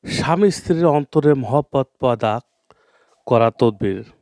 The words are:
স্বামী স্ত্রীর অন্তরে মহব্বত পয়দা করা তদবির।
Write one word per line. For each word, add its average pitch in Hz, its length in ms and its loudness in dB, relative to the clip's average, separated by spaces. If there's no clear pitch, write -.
স্বামী 185 440 0
স্ত্রীর 170 360 -2
অন্তরে 147 480 2
মহব্বত 135 540 -2
পয়দা 117 400 -2
করা 113 240 4
তদবির। 107 540 -2